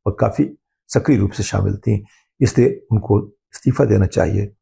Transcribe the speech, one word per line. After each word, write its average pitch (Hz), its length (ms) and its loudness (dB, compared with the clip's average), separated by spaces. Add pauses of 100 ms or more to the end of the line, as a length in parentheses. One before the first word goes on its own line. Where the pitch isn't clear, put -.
और 101 140 -2
काफ़ी - 380 -2 (300)
सक्रिय 123 300 2
रूप 98 140 0
से - 120 -6
शामिल 98 340 -2
थी, 104 280 -2 (360)
इसलिए - 500 2
उनको 104 360 0
इस्तीफा - 580 -4
देना 101 200 2
चाहिए। 98 560 -2